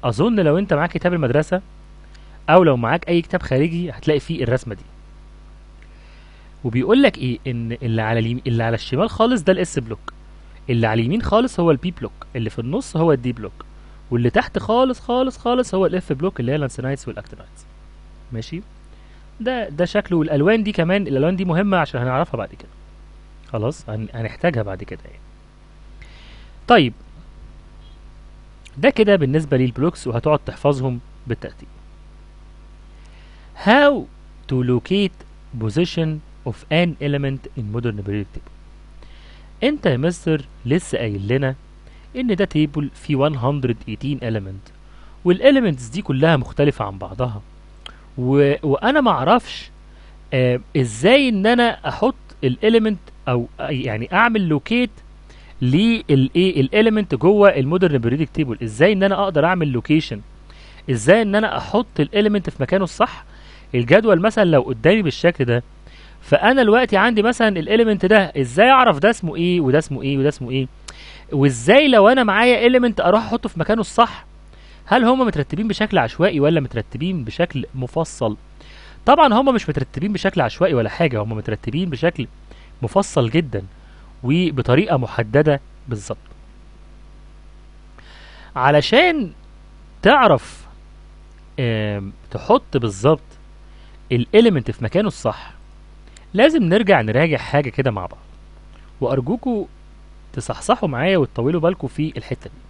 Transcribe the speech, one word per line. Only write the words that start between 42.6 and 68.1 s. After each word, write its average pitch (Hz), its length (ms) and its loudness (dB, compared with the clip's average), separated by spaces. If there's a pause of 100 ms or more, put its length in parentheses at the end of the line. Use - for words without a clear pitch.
فيه 143 340 -2
one 156 40 -2
hundred 127 420 -2 (160)
eighteen 131 320 -6
element، 98 500 -8 (520)
والاليمنتس 180 600 2
دي 143 160 -10
كلها 147 340 2
مختلفه 139 480 -2
عن 98 140 -10
بعضها، 104 440 -8 (760)
و-، 139 440 2
وانا 214 380 0
معرفش، 190 720 0 (600)
آه، 127 280 2 (160)
ازاي 151 520 4
ان 202 180 0
انا 233 420 0
احط 233 260 -2 (300)
الاليمنت 214 540 2 (300)
او 123 200 -2 (120)
يعني 123 520 -6
اعمل 214 360 2
لوكيت 220 420 0 (720)
للايه، 160 960 2
الاليمنت 214 540 2
جوه 196 340 4
المودرن 151 500 2
بيريودك 123 360 0
تيبل. 123 280 -4
ازاي 117 300 2
ان 190 100 0
انا 196 220 0
اقدر 160 200 0
اعمل 165 280 0
لوكيشن، 120 480 -2 (720)
ازاي 135 320 4
ان 202 120 0
انا 214 220 0
احط - 440 -4
الاليمنت 208 500 0
في - 120 -6
مكانه 185 220 0
الصح؟ - 400 -4 (500)
الجدول 170 460 4
مثلًا 214 240 2
لو 156 160 4
قدامي 139 420 2
بالشكل 160 420 0
ده، 120 180 0 (600)
فانا 254 400 4
دلوقتي 226 340 4
عندي 208 260 2
مثلًا 226 260 0
الاليمنت 202 580 0
ده، 196 300 4